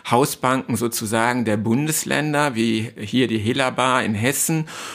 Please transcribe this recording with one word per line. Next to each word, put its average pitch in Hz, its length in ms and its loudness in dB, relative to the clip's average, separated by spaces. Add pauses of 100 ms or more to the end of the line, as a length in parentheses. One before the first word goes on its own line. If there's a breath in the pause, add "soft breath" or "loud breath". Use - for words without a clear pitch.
(100)
Hausbanken 131 640 2
sozusagen 117 680 0
der 107 140 0
Bundesländer, 143 1000 0
wie 113 420 0
hier 117 300 0
die 110 100 0
Helaba 127 600 0
in 104 140 0
Hessen 143 520 0 (280 loud breath)